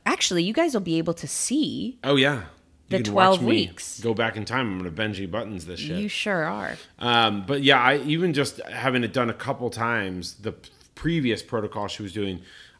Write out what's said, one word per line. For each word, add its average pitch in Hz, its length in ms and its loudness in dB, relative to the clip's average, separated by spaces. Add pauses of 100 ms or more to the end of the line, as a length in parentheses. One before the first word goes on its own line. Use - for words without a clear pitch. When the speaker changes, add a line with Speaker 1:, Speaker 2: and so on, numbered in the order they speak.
Speaker 1:
Actually, 190 380 0
you 202 100 -2
guys 320 200 2
will 208 80 0
be 165 160 0
able 165 180 0
to 147 120 -12
see 220 760 -2
Speaker 2:
Oh, 143 120 4
yeah. 135 280 4 (480)
You 190 60 2
Speaker 1:
the - 60 2
Speaker 2:
can 208 100 -2
Speaker 1:
twelve 190 240 8
Speaker 2:
watch - 100 -2
me - 0 - (200)
Speaker 1:
weeks. - 320 -12
Speaker 2:
go 113 160 0
back 113 200 0
in 107 100 -4
time. 117 260 0
I'm 92 80 -4
gonna 90 100 -6
Benji 98 400 -4
Buttons 98 380 -6
this 87 120 -10
shit. 160 200 -4
Speaker 1:
You 208 80 -4
sure 190 380 -2
are. 196 300 -6 (220)
Speaker 2:
Um, 113 480 2
but 143 160 -2
yeah, 135 180 8
I 131 200 6
even 156 340 2
just 139 340 0
having 120 360 0
it 107 100 -2
done 123 160 2
a 107 60 -4
couple 123 340 -4
times, 101 720 -2
the 110 120 -6
p-, - 180 -20 (240)
previous 143 480 0
protocol 104 440 -4
she - 140 -10
was 98 120 -8
doing, 95 280 -4 (380)